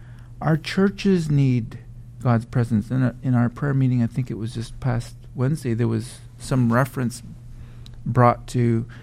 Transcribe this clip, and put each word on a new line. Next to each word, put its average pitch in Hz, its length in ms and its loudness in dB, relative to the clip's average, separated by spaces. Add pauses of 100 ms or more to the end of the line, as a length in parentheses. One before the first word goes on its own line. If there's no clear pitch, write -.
(400)
Our 151 160 2
churches 190 760 2
need 127 500 2 (420)
God's 117 240 4
presence. 117 440 0
In 131 140 0
a, 120 180 0
in 131 120 0
our 120 160 4
prayer 143 240 -2
meeting, 127 280 4
I 117 60 2
think 127 240 -4
it 113 60 -6
was 117 160 -6
just 113 260 -8
past 120 360 -2 (200)
Wednesday, 131 380 0
there 117 160 2
was 113 300 -4 (180)
some 123 340 2
reference 123 500 0 (840)
brought 120 420 4
to, 117 380 2 (180)